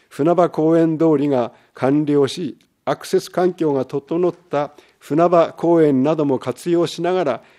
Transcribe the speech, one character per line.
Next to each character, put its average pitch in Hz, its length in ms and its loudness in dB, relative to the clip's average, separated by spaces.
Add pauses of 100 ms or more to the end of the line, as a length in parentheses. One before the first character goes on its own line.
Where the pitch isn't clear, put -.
船 160 260 0
場 170 140 2
公 160 280 0
園 165 200 0
通 156 200 2
り 143 100 -2
が 123 260 -2 (200)
完 143 320 0
了 143 220 2
し、 165 300 -8 (280)
ア 147 100 -2
ク - 120 -18
セ 190 120 0
ス - 120 -12
環 180 220 -2
境 160 200 -2
が 131 120 -2
整 165 440 -4
っ 165 40 -4
た 143 400 -8 (260)
船 165 280 0
場 170 260 2
公 170 280 2
園 139 220 2
な 156 120 0
ど 156 80 -2
も 135 160 0
活 - 300 -8
用 170 180 0
し - 140 -10
な 175 120 -2
が 185 100 0
ら、 123 200 -4 (160)